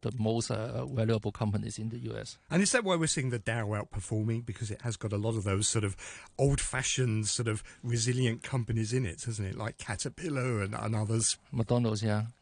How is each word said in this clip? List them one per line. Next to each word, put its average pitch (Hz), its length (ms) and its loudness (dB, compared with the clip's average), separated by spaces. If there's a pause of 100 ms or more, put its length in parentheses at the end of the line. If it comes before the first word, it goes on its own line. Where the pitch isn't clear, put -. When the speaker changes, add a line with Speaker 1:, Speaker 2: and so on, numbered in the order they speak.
Speaker 1:
the - 160 -2
most, 113 320 2
uh, 113 360 -2
valuable 113 460 2
companies 107 460 -2
in 110 120 -4
the 120 100 -6
U 113 180 -6
S. - 200 -10 (120)
Speaker 2:
And 175 140 4
is - 80 2
that - 120 4
why 185 120 4
we're 160 120 4
seeing 131 220 0
the 120 100 0
Dow 113 280 0
outperforming? 110 800 -2
Because 104 260 -6
it - 100 -10
has 113 160 -4
got 110 160 -4
a 101 40 2
lot 110 180 0
of 104 80 -2
those 101 260 2
sort 107 140 2
of 98 120 0 (440)
old-fashioned, 131 880 2
sort 113 200 0
of 110 160 -2 (200)
resilient 120 580 2
companies 113 520 0
in 131 120 2
it, 82 180 -6
hasn't 107 240 -4
it? - 100 -6
Like 107 200 -6
Caterpillar 127 840 -2
and, 98 120 -2
and 110 220 -2
others. 110 420 2 (140)
Speaker 1:
McDonald's, 117 500 2
yeah. 107 220 2 (180)